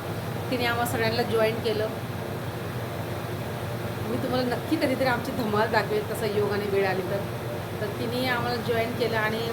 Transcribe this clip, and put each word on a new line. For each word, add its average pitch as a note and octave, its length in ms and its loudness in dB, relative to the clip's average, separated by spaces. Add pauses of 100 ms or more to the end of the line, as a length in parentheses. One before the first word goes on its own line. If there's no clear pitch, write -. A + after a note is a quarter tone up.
(520)
तिने A#3+ 140 2
आम्हा A#3+ 200 2
सगळ्यांना A#3 360 2
जॉईन A3 340 4
केलं. G#3+ 320 0 (2250)
मी A3+ 100 0
तुम्हाला B3 380 0
नक्की C4 200 0
कधीतरी C4+ 300 2
आमची B3 260 2
धमाल G#3+ 400 2
दाखवेल, G#3+ 400 2
तसा A3 140 -2
योग G#3 260 2
आणि G3+ 180 0
वेळ G3 180 4
आली F#3 140 2
तर. G3 160 -2 (640)
तर G#3 60 -2
तिने A#3+ 400 -2
आम्हाला A#3+ 280 2
जॉईन A3+ 360 0
केलं A#3 260 2
आणि G#3+ 220 2 (140)